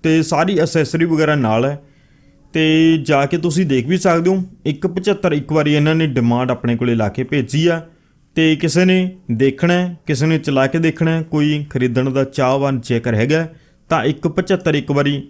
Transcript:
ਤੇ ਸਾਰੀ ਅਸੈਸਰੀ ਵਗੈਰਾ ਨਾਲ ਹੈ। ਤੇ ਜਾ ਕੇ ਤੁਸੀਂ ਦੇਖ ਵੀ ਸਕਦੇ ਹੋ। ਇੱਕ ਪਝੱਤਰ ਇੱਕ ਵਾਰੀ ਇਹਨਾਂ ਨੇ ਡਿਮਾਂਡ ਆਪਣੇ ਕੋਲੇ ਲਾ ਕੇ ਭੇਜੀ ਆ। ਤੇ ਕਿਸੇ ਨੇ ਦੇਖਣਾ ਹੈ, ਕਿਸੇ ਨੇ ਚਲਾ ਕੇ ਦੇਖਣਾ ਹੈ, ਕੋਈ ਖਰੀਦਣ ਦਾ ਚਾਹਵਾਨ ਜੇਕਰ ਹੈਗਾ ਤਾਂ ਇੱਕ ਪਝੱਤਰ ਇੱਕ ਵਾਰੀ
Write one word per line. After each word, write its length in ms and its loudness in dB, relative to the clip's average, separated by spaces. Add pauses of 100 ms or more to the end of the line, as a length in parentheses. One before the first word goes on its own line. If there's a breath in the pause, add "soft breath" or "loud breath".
ਤੇ 200 2
ਸਾਰੀ 400 0
ਅਸੈਸਰੀ 420 0
ਵਗੈਰਾ 320 2
ਨਾਲ 280 2
ਹੈ। 160 -4 (720 soft breath)
ਤੇ 460 4
ਜਾ 260 2
ਕੇ 140 -2
ਤੁਸੀਂ 260 0
ਦੇਖ 220 0
ਵੀ 100 0
ਸਕਦੇ 320 2
ਹੋ। 140 0 (220)
ਇੱਕ 220 -4
ਪਝੱਤਰ 460 -2
ਇੱਕ 200 -4
ਵਾਰੀ 200 2
ਇਹਨਾਂ 220 2
ਨੇ 140 0
ਡਿਮਾਂਡ 420 0
ਆਪਣੇ 240 -2
ਕੋਲੇ 200 0
ਲਾ 140 0
ਕੇ 160 -6
ਭੇਜੀ 420 -2
ਆ। 140 0 (540 soft breath)
ਤੇ 200 2
ਕਿਸੇ 300 0
ਨੇ 300 2 (180)
ਦੇਖਣਾ 400 0
ਹੈ, 220 -2 (100)
ਕਿਸੇ 200 -2
ਨੇ 140 2
ਚਲਾ 280 0
ਕੇ 120 -2
ਦੇਖਣਾ 320 0
ਹੈ, 120 -2
ਕੋਈ 460 -2
ਖਰੀਦਣ 400 0
ਦਾ 160 0
ਚਾਹਵਾਨ 560 0
ਜੇਕਰ 340 -2
ਹੈਗਾ 320 0 (420 soft breath)
ਤਾਂ 160 0
ਇੱਕ 240 -2
ਪਝੱਤਰ 460 -2
ਇੱਕ 160 -4
ਵਾਰੀ 380 0